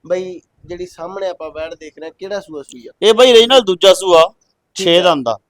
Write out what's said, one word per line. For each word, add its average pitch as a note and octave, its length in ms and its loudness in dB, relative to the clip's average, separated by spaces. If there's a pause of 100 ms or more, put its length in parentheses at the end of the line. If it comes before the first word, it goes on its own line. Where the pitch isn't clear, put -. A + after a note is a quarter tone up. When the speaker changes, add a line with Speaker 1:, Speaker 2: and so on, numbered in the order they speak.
Speaker 1:
ਬਾਈ F#3 340 -10 (240)
ਜਿਹੜੀ F3 200 -14
ਸਾਹਮਣੇ F#3 420 -14
ਆਪਾਂ D#3+ 220 -12
ਵੈੜ D#3 240 -14
ਦੇਖ D#3 240 -20
ਰਹੇ D#3+ 100 -18
ਹਾਂ, D#3+ 120 -18
ਕਿਹੜਾ F#3+ 200 -12
ਸੂਆ D#3 240 -16
ਸੂਈ B2+ 240 -20
ਆ? - 40 -20 (100)
Speaker 2:
ਇਹ G#3+ 120 2
ਬਾਈ B3 200 4
ਰੀਜਨਲ A#3+ 280 4
ਦੂਜਾ F#3+ 320 2
ਸੂਆ, F3+ 400 2 (420)
Speaker 1:
ਠੀਕ F#3+ 100 -8
Speaker 2:
ਛੇ E3+ 140 2
Speaker 1:
ਆ। F3+ 40 -2
Speaker 2:
ਦੰਦ D3 240 0
ਆ। G#2+ 100 -6 (120)